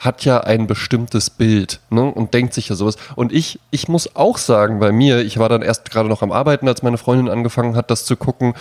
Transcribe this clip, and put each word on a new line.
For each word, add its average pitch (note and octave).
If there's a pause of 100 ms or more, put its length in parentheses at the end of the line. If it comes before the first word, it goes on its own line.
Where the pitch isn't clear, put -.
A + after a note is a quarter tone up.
hat -
ja B2+
ein A2
bestimmtes A2+
Bild, A2 (120)
ne, A2+
und A#2
denkt B2
sich -
ja G#2+
sowas. G2+ (180)
Und A#2+
ich, - (100)
ich -
muss E3+
auch G#3
sagen, G#2+
bei G#2
mir, B2
ich A2
war A2+
dann A2+
erst -
gerade A2
noch A2
am G2
Arbeiten, C#3
als B2+
meine A#2+
Freundin B2+
angefangen A#2
hat, A#2
das A2+
zu B2
gucken. B2